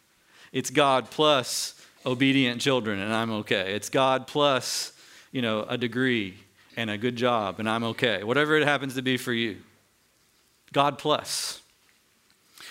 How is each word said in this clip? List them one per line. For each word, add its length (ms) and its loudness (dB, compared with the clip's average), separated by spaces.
It's 200 -4
God 400 2
plus 640 0
obedient 560 2
children, 380 0
and 120 -2
I'm 180 0
okay. 440 -2
It's 160 -6
God 360 2
plus, 680 0
you 120 -4
know, 260 -2
a 80 -4
degree 640 -2
and 140 -4
a 80 -4
good 200 -2
job, 440 0
and 80 -2
I'm 160 0
okay. 400 0
Whatever 320 2
it 100 4
happens 280 0
to 80 -4
be 160 0
for 160 -4
you. 280 -4
God 260 2
plus. 600 -2